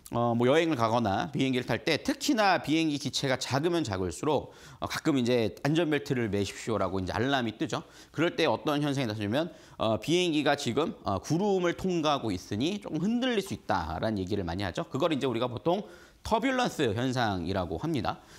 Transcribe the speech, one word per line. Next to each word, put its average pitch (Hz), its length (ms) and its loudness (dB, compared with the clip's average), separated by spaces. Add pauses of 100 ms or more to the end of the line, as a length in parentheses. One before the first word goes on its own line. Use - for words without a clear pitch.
(100)
어, 120 240 2
뭐 120 140 4
여행을 160 260 6
가거나 117 560 2
비행기를 131 360 0
탈 117 180 -2
때, 151 180 0
특히나 214 600 2
비행기 156 360 0
기체가 127 400 -2
작으면 160 460 0
작을수록, 101 720 -2 (260)
어, - 60 -4
가끔 - 300 -2
이제 120 460 2
"안전벨트를 143 680 0
매십시오"라고 98 680 -2
이제 90 140 -4
알람이 120 460 -2
뜨죠. 143 260 -4 (260)
그럴 170 240 0
때 170 100 2
어떤 143 380 2
현상이 139 240 0
나타나냐면, 107 460 -2 (240)
어, 110 240 2
비행기가 151 560 2
지금, 139 480 -2
어, 98 160 0
구름을 180 540 2
통과하고 151 580 0
있으니 131 480 -2
조금 - 200 -6
흔들릴 233 400 0
수 185 140 -4
있다라는 92 640 -2
얘기를 95 240 -2
많이 90 220 -2
하죠. 95 260 -4
그걸 165 220 0
이제 135 160 0
우리가 117 180 0
보통 165 380 -2 (400)
터뷸런스 226 680 0
현상이라고 95 840 0
합니다. 151 400 -2 (200)